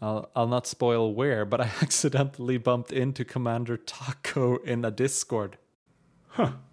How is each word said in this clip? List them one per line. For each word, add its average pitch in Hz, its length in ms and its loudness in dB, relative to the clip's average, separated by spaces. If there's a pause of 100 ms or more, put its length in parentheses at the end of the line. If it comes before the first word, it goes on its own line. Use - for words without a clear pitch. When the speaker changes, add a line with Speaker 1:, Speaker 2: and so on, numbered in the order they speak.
Speaker 1:
I'll, 107 360 -4
I'll 120 100 2
not 120 200 0
spoil 117 480 2
where, 120 300 2
but 113 160 0
I 127 40 2
<laughs> 110 180 -2
accidentally 135 760 0
bumped 123 340 2
into 131 320 0
Commander 120 520 -2
Taco 127 840 -2
in 120 260 -4
a 113 60 0
Discord. 110 680 -2 (680)
Speaker 2:
Huh. 156 240 0 (200)